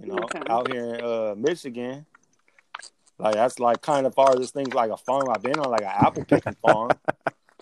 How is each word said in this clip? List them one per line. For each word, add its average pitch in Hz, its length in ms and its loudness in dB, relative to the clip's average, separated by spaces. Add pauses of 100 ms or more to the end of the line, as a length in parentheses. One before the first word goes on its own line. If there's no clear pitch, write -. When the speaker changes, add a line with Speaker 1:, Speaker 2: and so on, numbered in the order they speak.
Speaker 1:
you 107 60 -16
know, 98 160 -8
Speaker 2:
Okay. - 240 -6
Speaker 1:
out 123 240 2
here 120 240 -4
in, 120 80 -6
uh, 113 320 -2
Michigan. 131 680 -4 (1120)
Like, 107 160 0
that's, 117 240 0
like, 120 220 2
kind 139 240 0
of 123 100 -2
farthest 131 380 4
things, 135 200 -4
like, 120 180 2
a 98 60 -4
farm 131 320 -2
I've 107 140 0
been 139 160 -2
on, 139 100 -2
like, 113 140 0
an 98 100 -6
apple 135 320 2
picking - 300 2
farm, 113 340 4 (720)